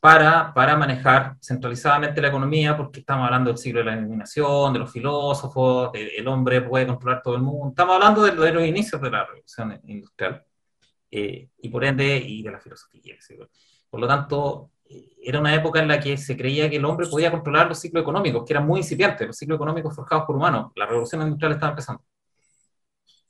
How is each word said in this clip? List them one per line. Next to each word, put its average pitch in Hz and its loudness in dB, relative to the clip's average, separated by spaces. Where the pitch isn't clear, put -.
para, 156 8
para 139 4
manejar 131 2
centralizadamente 143 -2
la 143 2
economía, 151 0
porque 143 -10
estamos 135 -2
hablando 123 2
del 120 -2
siglo 117 -4
de 113 0
la 110 -2
iluminación, 135 -2
de 113 -2
los - -8
filósofos, 131 -2
de, 107 -8
el 113 -6
hombre 127 2
puede 123 0
controlar 123 -2
todo 123 -4
el 127 -2
mundo. 143 -4
Estamos 180 2
hablando 208 6
de, 196 6
de 165 2
los 165 2
inicios 165 -2
de 131 -4
la 104 -2
revolución - -12
industrial, - -8
eh, - -8
y 120 -12
por 123 -6
ende, 139 0
y 107 -8
de 107 -12
la 101 -16
filosofía, - -20
etcétera. - -20
Por 113 -12
lo 120 -2
tanto, 143 -2
eh, - -20
era 139 -2
una 147 2
época 156 2
en 156 0
la 143 2
que 139 -2
se 135 -6
creía 143 0
que 147 -2
el 147 0
hombre 165 -2
podía 160 0
controlar 156 2
los 170 -6
ciclos 165 -2
económicos, 147 -2
que 151 -4
eran 147 2
muy 175 2
incipientes, 151 0
los 113 -14
ciclos 156 -4
económicos 151 -6
forjados 156 -2
por 143 -4
humanos. 123 0
La 104 -2
revolución 117 -2
industrial 151 -2
estaba 147 -2
empezando. - -10